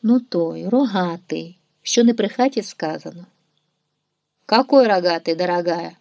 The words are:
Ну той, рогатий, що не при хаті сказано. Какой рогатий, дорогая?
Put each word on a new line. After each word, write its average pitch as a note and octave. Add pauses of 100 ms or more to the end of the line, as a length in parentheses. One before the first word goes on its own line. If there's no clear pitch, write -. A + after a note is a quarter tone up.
Ну A#3+
той, E3
рогатий, F3+ (240)
що -
не A#3
при G#3+
хаті B3
сказано. E3 (1200)
Какой C4
рогатий, F3
дорогая? F3